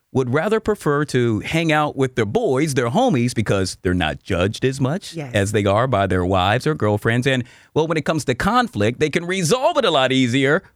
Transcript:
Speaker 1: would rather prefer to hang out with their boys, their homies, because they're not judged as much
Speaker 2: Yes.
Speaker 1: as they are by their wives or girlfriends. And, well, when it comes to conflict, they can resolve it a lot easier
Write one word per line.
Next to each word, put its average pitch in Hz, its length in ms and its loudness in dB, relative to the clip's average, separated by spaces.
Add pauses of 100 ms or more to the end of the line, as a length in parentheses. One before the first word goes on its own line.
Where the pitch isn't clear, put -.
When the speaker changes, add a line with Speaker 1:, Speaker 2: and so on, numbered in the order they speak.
(160)
Speaker 1:
would 123 160 0
rather 196 280 0
prefer 151 440 0
to 120 360 0
hang 160 320 0
out 151 240 0
with 131 180 0
their 120 100 0
boys, 143 520 0
their 120 160 0
homies, 147 420 2
because 101 480 -2
they're 90 140 0
not 78 260 -2
judged 98 420 -2
as 135 160 -2
much 143 360 -4
Speaker 2:
Yes. 139 180 -10
Speaker 1:
as 104 200 0
they 104 120 0
are 104 220 2
by 98 180 0
their 92 180 0
wives 95 440 2
or 156 80 0
girlfriends. 113 500 0
And, 131 180 0 (300)
well, 156 140 0
when 165 100 -2
it 156 80 -4
comes 160 200 -2
to 127 100 -2
conflict, 190 640 0
they 151 100 0
can 170 160 -4
resolve 196 540 0
it 240 60 2
a 190 40 2
lot 131 220 2
easier 131 500 2 (140)